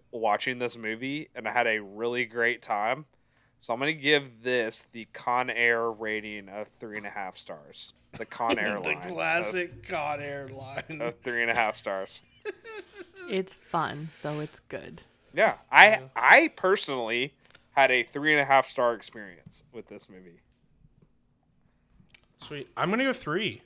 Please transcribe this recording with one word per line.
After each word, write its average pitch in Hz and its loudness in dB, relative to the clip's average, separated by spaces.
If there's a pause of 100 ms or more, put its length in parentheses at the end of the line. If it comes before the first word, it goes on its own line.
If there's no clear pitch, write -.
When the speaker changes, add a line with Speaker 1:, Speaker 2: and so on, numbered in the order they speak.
(120)
Speaker 1:
watching 113 -2
this 120 -4
movie, 123 -8
and 120 -10
I 107 -4
had 120 2
a 110 2
really 113 -4
great 117 -2
time. 117 -2 (540)
So - -6
I'm 117 -2
gonna 147 0
give 139 0
this 120 -2 (100)
the 113 -12
Con 127 -2
Air 117 2
rating 107 -6
of 104 -12 (100)
three 107 -12
and 104 -10
a 101 -10
half 95 -8
stars. - -14 (200)
The 113 -12
Con 113 -2
Speaker 2:
<laughs> - -
Speaker 1:
Air 104 -2
Speaker 2:
The 87 -6
Speaker 1:
line 78 -2
of 85 -14
Speaker 2:
classic 175 -4
Con 147 -4
Air 143 -10
line. 135 -12
Speaker 1:
of 120 -6
three 120 -2
and 117 2
a 113 -2
half 110 4
stars. 98 -6 (240)
Speaker 3:
<laughs> 427 -6 (800)
It's 190 -4
fun, 156 -6
so 151 -8
it's 151 -10
good. - -14 (320)
Speaker 1:
Yeah, 185 4 (140)
I, 160 12
Speaker 2:
Yeah. 220 4 (160)
Speaker 1:
I 202 8
personally 135 0 (400)
had 135 6
a 123 4
three 147 -2
and 147 6
a 135 0
half 135 6
star 120 2
experience 98 -16
with 113 -16
this 104 -16
movie. 92 -20 (2000)
Speaker 2:
Sweet. 143 -12
I'm 139 0
gonna 240 2
go 269 2
three. 165 -4